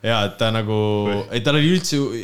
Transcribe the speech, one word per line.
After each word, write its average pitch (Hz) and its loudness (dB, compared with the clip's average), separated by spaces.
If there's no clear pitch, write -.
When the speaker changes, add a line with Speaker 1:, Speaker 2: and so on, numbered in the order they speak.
Speaker 1:
Jaa, 113 0
et 98 -6
ta 113 0
nagu, 110 -2
Speaker 2:
Või? 101 -2
Speaker 1:
ei, 120 -2
tal 143 2
oli 151 4
üldse 180 -2
ju 139 0